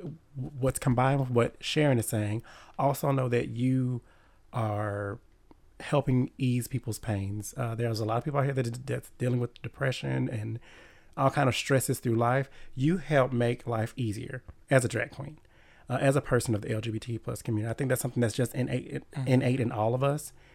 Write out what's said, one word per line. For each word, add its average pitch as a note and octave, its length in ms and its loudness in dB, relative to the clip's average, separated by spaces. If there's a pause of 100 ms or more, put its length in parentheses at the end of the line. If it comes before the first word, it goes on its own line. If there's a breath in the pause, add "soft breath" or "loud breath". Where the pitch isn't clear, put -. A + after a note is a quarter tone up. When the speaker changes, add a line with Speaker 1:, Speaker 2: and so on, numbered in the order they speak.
(360)
Speaker 1:
what's C3 440 -2
combined C3 400 4
with C3 100 -2
what A#2+ 300 2
Sharon C#3+ 400 2
is G#2+ 80 -2
saying, G#2+ 360 -2 (360 loud breath)
also C#3 320 2
know C3 180 0
that B2 200 0
you B2 520 0 (500 soft breath)
are G#2 680 -2 (600)
helping C3 580 2
ease B2 300 0
people's A#2 320 -6
pains. G2+ 580 -4
Uh, A#2 180 -4
there's A2+ 240 -2
a A2 60 -2
lot A2 120 0
of B2 60 -2
people C#3+ 160 -2
out C3 60 2
here C#3 80 -2
that, B2+ 340 -4
that's A#2 300 -6
dealing B2 220 0
with A#2+ 220 -6
depression C3 680 -2
and A2 300 -6 (560 loud breath)
all C3+ 140 2
kind C#3+ 200 4
of A#2+ 60 0
stresses C3 440 2
through A#2+ 160 0
life. B2 340 2 (260 loud breath)
You D3+ 220 2
help C3+ 340 4
make A#2+ 360 0
life A2+ 280 -2
easier A2+ 480 -6 (280)
as C3 120 6
a B2 40 0
drag - 240 -2
queen, D3+ 260 -12 (520 soft breath)
uh, B2 120 -2
as C#3 140 4
a D3+ 60 4
person A#2+ 340 2
of G2+ 60 -2
the - 100 -4
L A2 100 -2
G A2+ 80 -6
B A2 100 -4
T A#2 200 -6
plus - 220 -8
community. A2+ 280 -2
I A2+ 40 -2
think C3+ 160 -2
that's B2+ 120 2
something B2 200 0
that's A2+ 120 4
just B2 220 0
innate, B2+ 380 -4 (180)
Speaker 2:
Mm-hmm. C3 160 -4
Speaker 1:
innate C3 320 4
in A#2+ 120 0
all A2 220 2
of B2+ 100 0
us. C#3+ 300 -2 (200 soft breath)